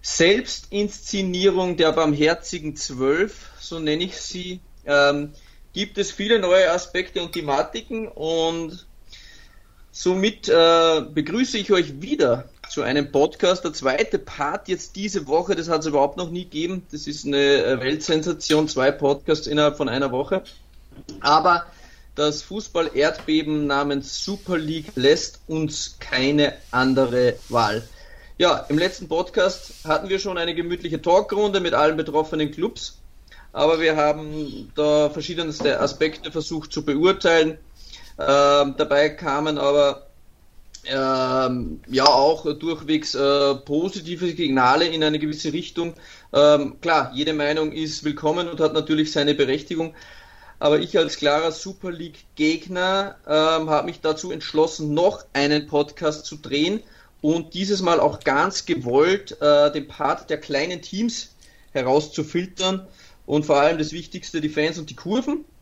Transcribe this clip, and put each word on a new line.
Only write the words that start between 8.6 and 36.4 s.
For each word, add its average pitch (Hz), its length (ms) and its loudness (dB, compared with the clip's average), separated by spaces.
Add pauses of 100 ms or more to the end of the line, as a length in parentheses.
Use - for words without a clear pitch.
somit, 190 560 -2
äh, 165 540 6 (120)
begrüße 214 440 -2
ich 202 160 0
euch 147 280 0
wieder 139 440 0 (240)
zu 143 140 -6
einem 139 280 -2
Podcast. 165 540 2
Der 160 80 -4
zweite 131 440 -2
Part 151 520 -6
jetzt - 260 -6
diese 190 320 -6
Woche, 170 280 0
das 165 120 -6
hat's 160 200 0
überhaupt 147 280 2
noch 180 160 -6
nie 180 140 -8
gegeben. 175 480 -6
Das 147 120 -12
ist 147 200 -10
eine, 139 400 4
äh, 127 160 0
Weltsensation, 156 880 0
zwei 135 220 2
Podcasts 143 540 0
innerhalb 147 300 2
von 143 140 -2
einer 131 240 -2
Woche. 151 280 -2 (800)
Aber 170 460 4 (480)
das 151 300 0
Fußball-Erdbeben 156 1200 -2
namens 143 580 -2
Super 190 320 -4
League 156 380 -6
lässt 143 520 2
uns 156 540 -6
keine 143 520 0 (160)
andere 123 680 2 (120)
Wahl. 110 400 0 (500)
Ja, 175 300 2
im 147 100 0
letzten 180 300 -2
Podcast 180 640 -2 (140)
hatten 170 240 -2
wir 190 100 -2
schon 190 180 -6
eine 170 160 -4
gemütliche 170 480 -6
Talkrunde 196 600 2
mit 170 120 -2
allen 151 220 4
betroffenen 156 560 -2
Clubs, - 480 -8 (540)
aber 156 260 2
wir 160 160 2
haben 151 800 -2
da 151 340 4
verschiedenste 156 720 -2
Aspekte 156 540 -2
versucht 156 400 -6